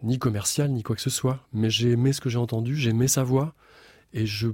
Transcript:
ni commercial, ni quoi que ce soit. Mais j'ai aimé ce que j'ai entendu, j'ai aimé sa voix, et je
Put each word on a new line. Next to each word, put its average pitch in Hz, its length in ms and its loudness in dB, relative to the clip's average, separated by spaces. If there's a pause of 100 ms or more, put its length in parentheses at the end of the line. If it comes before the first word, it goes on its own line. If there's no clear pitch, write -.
ni 120 160 -2
commercial, 123 540 0
ni 120 100 -2
quoi 110 140 -4
que - 60 -10
ce 131 80 -2
soit. 131 420 -2
Mais 110 180 2
j'ai 117 220 2
aimé 127 200 4
ce - 80 -4
que 131 80 -4
j'ai 120 100 0
entendu, 117 380 -2
j'ai 123 140 0
aimé 117 160 4
sa 135 160 2
voix, 135 320 0 (580)
et 110 140 0
je 104 280 -2